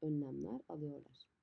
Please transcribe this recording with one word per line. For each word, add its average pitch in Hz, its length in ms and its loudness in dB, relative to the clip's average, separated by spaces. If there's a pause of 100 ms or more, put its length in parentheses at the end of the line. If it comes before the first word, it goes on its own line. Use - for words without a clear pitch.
önlemler 151 680 2
alıyorlar. 151 580 -6 (160)